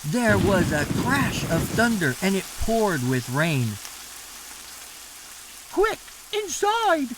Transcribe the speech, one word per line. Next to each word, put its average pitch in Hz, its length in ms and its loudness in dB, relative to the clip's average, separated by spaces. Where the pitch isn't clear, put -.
there 214 320 4
was 185 320 4
a 151 140 2
crash 262 500 0
of 165 100 2
thunder 202 600 2
and 190 140 2
it 190 80 0
poured 202 460 2
with 127 220 0
rain. 139 380 2
Quick, 403 280 2
inside! 403 840 2